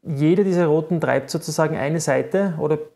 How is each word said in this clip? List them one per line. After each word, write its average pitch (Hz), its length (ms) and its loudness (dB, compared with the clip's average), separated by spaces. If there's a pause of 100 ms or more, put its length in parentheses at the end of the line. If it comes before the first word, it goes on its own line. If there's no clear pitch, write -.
Jede 160 420 2
dieser 180 220 2
roten 160 340 0
treibt 135 300 0
sozusagen 156 480 -2
eine 156 240 -2
Seite 160 560 0
oder 151 200 -2 (180)